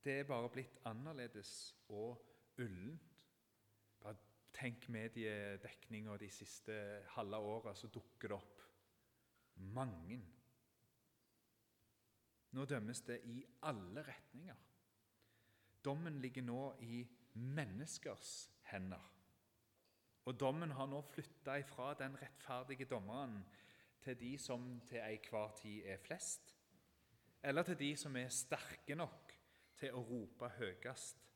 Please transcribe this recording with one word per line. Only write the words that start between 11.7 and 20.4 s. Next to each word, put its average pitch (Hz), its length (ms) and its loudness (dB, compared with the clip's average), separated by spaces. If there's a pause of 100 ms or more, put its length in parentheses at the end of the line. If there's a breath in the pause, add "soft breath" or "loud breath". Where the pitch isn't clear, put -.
Nå 131 80 2
dømmes 120 420 2
det 120 220 0
i 120 100 -2 (300)
alle 107 400 0
retninger. 139 580 -10 (1160 soft breath)
Dommen 151 360 2
ligger 127 220 0
nå 123 200 2 (180)
i 120 240 0 (300)
menneskers 123 1160 0 (220)
hender. 92 320 0 (1200)
Og 123 120 0